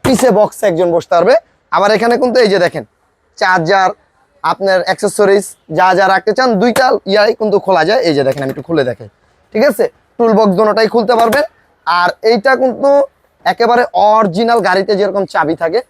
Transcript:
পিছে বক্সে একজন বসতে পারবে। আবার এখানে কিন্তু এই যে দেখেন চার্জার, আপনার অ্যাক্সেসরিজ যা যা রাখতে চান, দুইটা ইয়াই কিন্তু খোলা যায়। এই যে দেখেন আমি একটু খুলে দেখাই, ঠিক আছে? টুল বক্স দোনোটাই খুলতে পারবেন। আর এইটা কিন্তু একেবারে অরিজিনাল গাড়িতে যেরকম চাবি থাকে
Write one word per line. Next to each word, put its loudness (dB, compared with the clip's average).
পিছে 0
বক্সে -2
একজন 0
বসতে -4
পারবে। 2
আবার 0
এখানে 0
কিন্তু -2
এই 2
যে 0
দেখেন -4
চার্জার, 0
আপনার -2
অ্যাক্সেসরিজ 0
যা 2
যা 2
রাখতে -2
চান, 0
দুইটা 0
ইয়াই 2
কিন্তু -2
খোলা 0
যায়। 0
এই 0
যে 0
দেখেন -4
আমি -6
একটু -12
খুলে 0
দেখাই, -14
ঠিক 0
আছে? -2
টুল 2
বক্স 2
দোনোটাই 2
খুলতে 0
পারবেন। 2
আর 0
এইটা 2
কিন্তু 0
একেবারে 0
অরিজিনাল 0
গাড়িতে 0
যেরকম -2
চাবি 0
থাকে -2